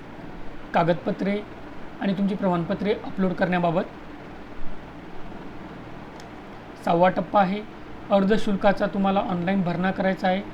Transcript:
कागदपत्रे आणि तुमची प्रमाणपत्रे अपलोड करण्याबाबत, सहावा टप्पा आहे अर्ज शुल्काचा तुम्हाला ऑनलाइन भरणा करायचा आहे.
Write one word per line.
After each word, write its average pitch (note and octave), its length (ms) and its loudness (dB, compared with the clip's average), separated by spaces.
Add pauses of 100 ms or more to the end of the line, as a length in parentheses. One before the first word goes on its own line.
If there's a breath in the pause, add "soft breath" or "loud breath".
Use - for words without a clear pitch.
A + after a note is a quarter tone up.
(720)
कागदपत्रे F#3+ 640 2 (640)
आणि G3 120 0
तुमची G3 220 2
प्रमाणपत्रे F#3 600 0
अपलोड - 380 0
करण्याबाबत, F3 500 2 (3000)
सहावा F3+ 240 6
टप्पा G3 320 4
आहे G3 200 2 (500)
अर्ज G3 280 6
शुल्काचा G3+ 540 4
तुम्हाला G3 260 4
ऑनलाइन F#3+ 420 2
भरणा F3 300 0
करायचा F#3+ 360 0
आहे. F#3 140 2 (120)